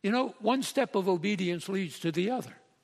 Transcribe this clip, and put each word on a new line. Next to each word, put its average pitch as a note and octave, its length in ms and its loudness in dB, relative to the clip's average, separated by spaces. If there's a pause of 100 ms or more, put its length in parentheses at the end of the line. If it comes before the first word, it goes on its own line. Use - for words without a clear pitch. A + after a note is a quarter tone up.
You G3+ 80 2
know, B3 280 0
one A#3+ 220 2
step - 320 0
of F#3+ 160 2
obedience F3+ 580 0
leads F#3+ 340 -4
to E3 100 0
the F3+ 180 0
other. B3 260 -4 (280)